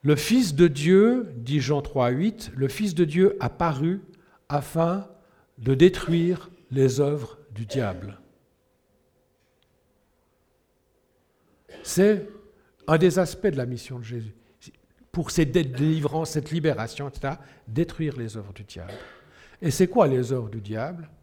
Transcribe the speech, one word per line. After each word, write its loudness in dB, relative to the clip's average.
Le 4
Fils 2
de 8
Dieu, 4
dit -2
Jean 0
trois 0
huit, -2
le 0
Fils -4
de 2
Dieu 4
a -2
paru -2
afin -2
de 2
détruire 2
les 2
œuvres -2
du -8
diable. -6
C'est 2
un 2
des 4
aspects -2
de -2
la -4
mission -10
de -14
Jésus. -10
Pour -4
cette 2
dé-, 4
délivrance, 0
cette -4
libération, -4
et -20
cetera, -6
détruire -4
les -10
œuvres -14
du -16
diable. -16
Et -2
c'est 0
quoi 4
les 0
œuvres -4
du -10
diable ? -10